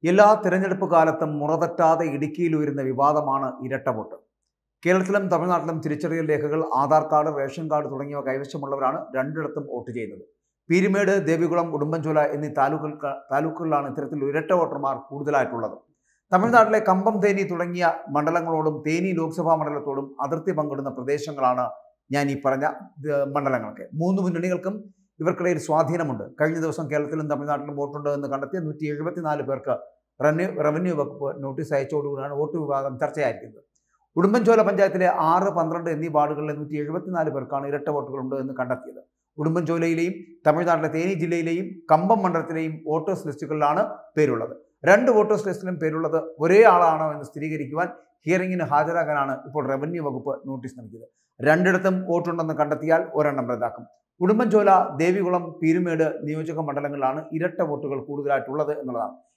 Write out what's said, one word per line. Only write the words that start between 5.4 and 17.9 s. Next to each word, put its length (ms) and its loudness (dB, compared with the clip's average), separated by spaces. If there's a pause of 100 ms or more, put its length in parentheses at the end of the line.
തിരിച്ചറിയൽ 480 -2
രേഖകൾ, 280 0 (220)
ആധാർ 300 4
കാർഡ്, 260 4
റേഷൻ 340 -4
കാർഡ് 200 -2
തുടങ്ങിയവ 360 -8
കൈവശമുള്ളവരാണ് 720 -2 (160)
രണ്ടിടത്തും 560 -4
വോട്ട് 240 -10
ചെയ്യുന്നത്. 300 -10 (440)
പീരുമേട്, 440 4 (160)
ദേവികുളം, 460 2
ഉടുമ്പൻചോല 440 0 (160)
എന്നീ 140 -4 (100)
താലൂക്കുകൾ, 340 0 (380)
താലൂക്കുകളിലാണ് 600 0
ഇത്തരത്തിൽ 400 -6
ഇരട്ട 280 -2
വോട്ടർമാർ 360 -2 (140)
കൂടുതലായിട്ടുള്ളത്. 680 -2 (540)
തമിഴ്നാട്ടിലെ 580 6
കമ്പം, 340 2
തേനി 300 2
തുടങ്ങിയ 380 0 (240)